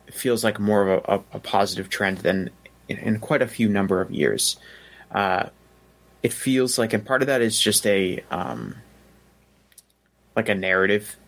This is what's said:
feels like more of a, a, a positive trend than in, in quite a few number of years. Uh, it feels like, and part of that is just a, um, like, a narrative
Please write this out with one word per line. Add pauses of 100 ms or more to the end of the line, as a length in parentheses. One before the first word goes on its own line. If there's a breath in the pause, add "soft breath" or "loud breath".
(120)
feels
like
more
of
a,
a, (100)
a
positive
trend
than (400)
in,
in
quite
a
few
number
of
years. (540 loud breath)
Uh, (720)
it
feels
like,
and
part
of
that
is
just
a,
um, (1600)
like,
a
narrative (120)